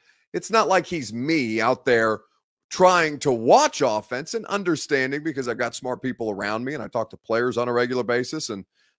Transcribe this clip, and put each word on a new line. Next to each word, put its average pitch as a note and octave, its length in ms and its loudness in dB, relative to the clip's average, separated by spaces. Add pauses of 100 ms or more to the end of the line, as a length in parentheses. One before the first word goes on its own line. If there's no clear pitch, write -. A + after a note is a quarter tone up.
(320)
it's F3 180 -8
not G#3+ 160 4
like F3+ 200 2
he's C3 260 -6
me A#2+ 480 -2
out A#2+ 240 0
there A2+ 380 2 (480)
trying F3 480 4
to C3+ 140 0
watch D#3 520 4
offense B2 500 -4
and A3 120 -8
understanding, D3 800 -2
because C3+ 240 -4
I've A2+ 100 -4
got A#2 160 -2
smart B2+ 260 -6
people A#2 300 -4
around G#2 340 -4
me C#3 100 -6
and C#3 60 -8
I G#2 60 -8
talk A2+ 240 -4
to - 60 -18
players A#2 420 0
on A#2+ 100 0
a B2 40 -2
regular A#2+ 320 0
basis B2 440 -4
and G2 160 -8 (340)